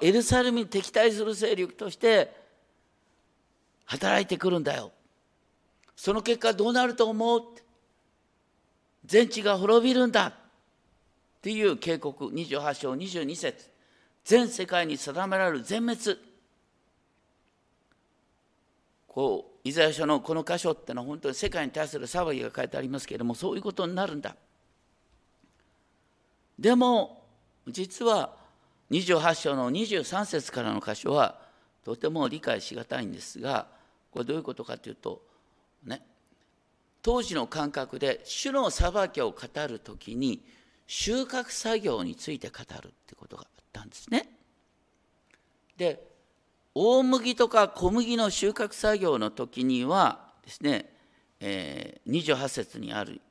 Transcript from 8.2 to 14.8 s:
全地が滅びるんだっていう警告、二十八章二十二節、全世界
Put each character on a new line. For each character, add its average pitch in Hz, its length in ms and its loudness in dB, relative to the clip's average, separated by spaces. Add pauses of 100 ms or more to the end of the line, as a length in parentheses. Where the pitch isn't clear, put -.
全 220 220 6
地 226 140 -6
が 202 160 4
滅 214 260 6
び 262 120 4
る 254 100 6
ん 233 60 0
だ 196 160 4
っ - 60 -8 (1080)
て 196 80 -6
い 214 140 0
う 175 140 4
警 165 200 -2
告、 139 340 -8
二 151 140 -4
十 135 140 -4
八 147 160 -2
章 131 200 -4
二 175 120 -8
十 175 160 -6
二 147 120 -6
節、 - 360 -8 (520)
全 233 260 6
世 190 160 -6
界 175 200 0